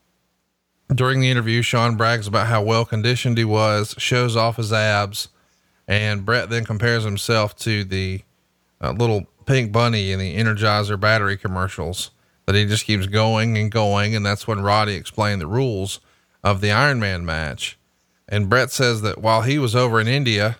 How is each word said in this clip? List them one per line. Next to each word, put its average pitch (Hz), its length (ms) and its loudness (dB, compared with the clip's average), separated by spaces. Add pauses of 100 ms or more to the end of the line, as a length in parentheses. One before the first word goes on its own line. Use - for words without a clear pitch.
(960)
during 127 240 2
the 131 140 2
interview, 117 300 0
Shawn 117 340 0
brags 113 320 0
about 104 180 0
how 110 160 2
well 113 220 2
conditioned 120 520 0
he 117 80 2
was, 107 540 0
shows 123 380 0
off 113 200 0
his 110 160 -4
abs, 104 580 0 (580)
and 104 360 0
Bret 110 240 0
then 113 160 -2
compares 113 380 0
himself 107 540 -2
to 107 260 -2
the, 95 400 -4 (580)
uh, - 120 -4
little 107 340 0 (200)
pink 123 260 0
bunny 110 400 2
in 95 80 -2
the 90 160 -4
Energizer 104 640 0
battery 104 380 2
commercials, 92 760 -6 (340)
that 95 100 2
he 104 80 4
just 107 200 -2
keeps 101 220 0
going 110 500 0
and 107 140 0
going. 104 460 0
And 101 100 -2
that's 101 220 -4
when 104 120 -2
Roddy 104 340 2
explained 101 460 -4
the 78 60 -6
rules 104 540 -4 (420)
of 98 180 2
the 104 120 2
Iron 135 260 2
Man 95 260 -2
match. 80 540 -6 (500)
And 101 200 0
Bret 120 240 2
says 120 300 0
that 107 160 -4
while 110 240 2
he 135 140 0
was 123 200 0
over 117 240 2
in 110 80 0
India, 117 520 0